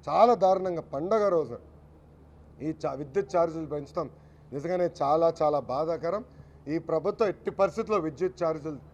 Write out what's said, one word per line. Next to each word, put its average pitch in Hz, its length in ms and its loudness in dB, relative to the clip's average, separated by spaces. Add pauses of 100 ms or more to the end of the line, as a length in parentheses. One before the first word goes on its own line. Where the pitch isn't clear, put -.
చాలా 208 260 6
దారుణంగా 185 460 2
పండగ 180 480 0
రోజు 143 300 0 (1040)
ఈ 156 120 -4 (120)
చా-, 135 80 -2
విద్యుత్ 151 420 -4
ఛార్జీలు 165 300 0
పెంచుతాం. 143 440 -8 (420)
నిజంగానే 170 380 -2 (120)
చాలా 160 300 4 (100)
చాలా 151 180 2
బాధాకరం. 160 640 -4 (440)
ఈ 160 100 -2
ప్రభుత్వం 170 500 0
ఎట్టి 185 220 -6
పరిస్థితుల్లో 202 500 0
విద్యుత్ 165 440 -4
ఛార్జీలు 156 340 -4 (160)